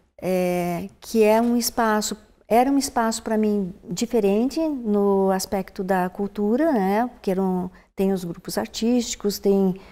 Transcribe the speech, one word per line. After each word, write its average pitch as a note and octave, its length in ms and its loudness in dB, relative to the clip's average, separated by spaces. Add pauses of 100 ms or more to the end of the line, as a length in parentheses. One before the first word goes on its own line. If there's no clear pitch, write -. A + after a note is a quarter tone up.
(220)
é... F3+ 680 -2 (120)
que A3 240 2
é A3 180 6
um A#3+ 140 2
espaço, A3 600 0 (300)
era B3 240 4
um C#4 80 2
espaço A#3 460 -2
pra A3 120 -2
mim G#3 380 0 (160)
diferente A3+ 680 0
no G3+ 720 0
aspecto F#3+ 500 -4
da F#3 260 0
cultura, G#3 640 -2
né? G#3 420 0
Porque - 180 -4
eram, F#3 360 -2 (280)
tem G3 160 0
os F3+ 100 -4
grupos E3+ 340 -10
artísticos, A3+ 840 -2
tem G3 340 2 (180)